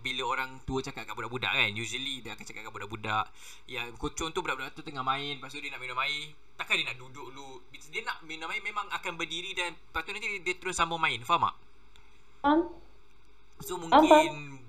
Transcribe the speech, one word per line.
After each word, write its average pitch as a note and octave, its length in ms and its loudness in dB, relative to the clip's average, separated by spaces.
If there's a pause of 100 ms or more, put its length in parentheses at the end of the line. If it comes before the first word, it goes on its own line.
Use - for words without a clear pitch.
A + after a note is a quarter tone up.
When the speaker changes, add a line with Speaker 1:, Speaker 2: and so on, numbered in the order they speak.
Speaker 1:
bila B2+ 240 0
orang C3 400 0
tua C3 160 0
cakap C3 240 -8
kat G#2+ 80 -8
budak-budak A#2 400 0
kan, A#2+ 160 6
usually B2 480 -4
dia A2 160 -8
akan G#2 80 -12
cakap G#2 240 -10
kat G#2+ 80 -10
budak-budak. G#2+ 560 -2 (400)
Ya, A#2+ 240 -4
ko-, D3 160 -4
contoh E3 320 -2
budak-budak C3+ 320 -2
tu D#3 80 -12
tengah C#3+ 240 -4
main, C#3 320 0
lepas C3+ 160 -10
tu D3 80 -6
dia C#3+ 80 -4
nak C3+ 80 -8
minum B2+ 240 -6
air, D3 320 -2 (240)
takkan E3+ 240 2
dia C3 80 -2
nak A#2+ 80 -6
duduk B2+ 320 -12
dulu. C3+ 400 -12
Dia D#3 320 -8
nak - 240 -4
minum D#3+ 240 -6
air - 160 -2
memang G#3 240 -4
akan E3+ 240 -2
berdiri E3+ 400 -4
dan F3+ 160 0
lepas - 320 -4
tu - 80 -6
nanti G#3+ 160 -4
dia, G3+ 160 -2
dia F3+ 160 2
terus F3+ 160 -2
sambung E3 240 4
main. C#3+ 240 2
Faham C#3 240 4
tak? - 100 0 (840)
Speaker 2:
Faham. D4+ 180 8 (1000)
Speaker 1:
So, F3 160 -4
Speaker 2:
Faham, C4 240 10
faham. - 0 -
Speaker 1:
mungkin D4+ 560 8 (100)